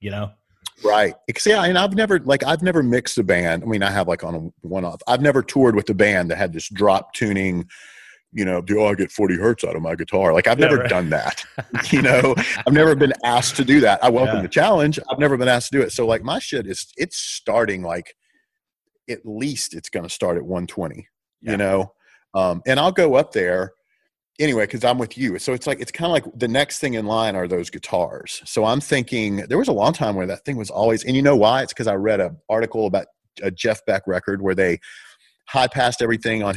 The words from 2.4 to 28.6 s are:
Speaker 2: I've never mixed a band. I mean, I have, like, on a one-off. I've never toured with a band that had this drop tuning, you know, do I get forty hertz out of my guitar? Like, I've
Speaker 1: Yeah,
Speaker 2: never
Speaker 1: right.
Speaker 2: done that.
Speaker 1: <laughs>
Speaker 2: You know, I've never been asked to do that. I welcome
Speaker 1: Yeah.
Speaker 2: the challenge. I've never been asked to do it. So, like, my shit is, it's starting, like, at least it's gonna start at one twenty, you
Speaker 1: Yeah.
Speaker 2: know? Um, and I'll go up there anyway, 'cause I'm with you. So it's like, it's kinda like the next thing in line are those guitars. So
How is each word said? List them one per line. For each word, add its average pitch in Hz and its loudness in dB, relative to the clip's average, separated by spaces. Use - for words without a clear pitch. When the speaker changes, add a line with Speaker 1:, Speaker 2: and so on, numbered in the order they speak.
Speaker 2:
I've 156 0
never 170 2
mixed 123 0
a 120 2
band. 87 0
I - -14
mean, 107 -2
I 98 0
have, 98 0
like, 85 -4
on 85 -6
a 82 -12
one-off. 87 -8
I've 123 2
never 135 4
toured 123 2
with 101 0
a 107 0
band 95 2
that 80 -4
had 92 -2
this 82 -12
drop 98 2
tuning, 95 -2
you 104 -4
know, 90 -2
do 104 2
I 104 2
get 95 -2
forty 101 0
hertz 110 0
out 85 -4
of 80 -6
my 82 -4
guitar? 87 2
Like, 85 4
I've 120 0
Speaker 1:
Yeah, 156 6
Speaker 2:
never 143 2
Speaker 1:
right. 123 -2
Speaker 2:
done 90 -2
that. - -4
Speaker 1:
<laughs> - -20
Speaker 2:
You 135 4
know, 131 4
I've 127 4
never 156 6
been 139 4
asked 120 0
to 139 0
do 139 6
that. 104 4
I 123 6
welcome 117 4
Speaker 1:
Yeah. 101 -2
Speaker 2:
the 90 -6
challenge. 156 2
I've 131 -4
never 143 2
been 123 0
asked 120 2
to 139 2
do 131 4
it. 90 -2
So, 120 -2
like, 113 0
my 143 -4
shit 131 -6
is, 95 -10
it's 156 -6
starting, 104 -2
like, 87 -8
at 123 -8
least 117 -8
it's 82 -14
gonna 85 -8
start 87 -2
at 87 -4
one 90 -4
twenty, 90 -10
you 110 -6
Speaker 1:
Yeah. 104 0
Speaker 2:
know? 95 0
Um, 90 0
and 131 2
I'll 170 2
go 165 4
up 147 2
there 92 -2
anyway, 127 2
'cause 117 -6
I'm 123 2
with 120 -6
you. 117 -4
So - -4
it's 127 -6
like, 143 -4
it's - -10
kinda 170 -4
like 156 0
the 120 -2
next 139 -2
thing 135 -4
in 110 -4
line 110 0
are 90 -4
those 87 -2
guitars. - -6
So - -2